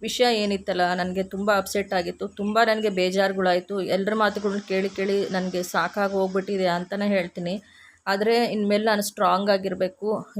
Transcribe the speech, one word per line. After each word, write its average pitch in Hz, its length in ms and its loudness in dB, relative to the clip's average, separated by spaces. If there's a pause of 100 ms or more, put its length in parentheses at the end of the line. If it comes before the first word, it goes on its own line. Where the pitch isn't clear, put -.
ವಿಷಯ 240 360 2
ಏನಿತ್ತಲ್ಲ, 190 580 0
ನನಗೆ 185 280 -2
ತುಂಬ 196 340 -2
ಅಪ್ಸೆಟ್ 196 360 -2
ಆಗಿತ್ತು, 180 360 -4
ತುಂಬ 208 380 -2
ನನಗೆ 220 220 0
ಬೇಜಾರುಗಳಾಯ್ತು. 185 920 0
ಎಲ್ರ 190 340 0
ಮಾತುಗಳ್ನ 208 440 0 (100)
ಕೇಳಿ 190 200 0
ಕೇಳಿ 196 420 -2
ನನಗೆ 185 320 -2
ಸಾಕಾಗಿ 190 500 -2
ಹೋಗ್ಬಿಟ್ಟಿದೆ 190 540 0
ಅಂತಾನೆ 180 420 -2
ಹೇಳ್ತೀನಿ. 180 540 -2 (460)
ಆದ್ರೆ 220 360 2
ಇನ್ಮೇಲೆ 208 400 0
ನಾನು 214 180 2
ಸ್ಟ್ರಾಂಗ್ 202 480 2
ಆಗಿರ್ಬೇಕು, 190 760 -2 (140)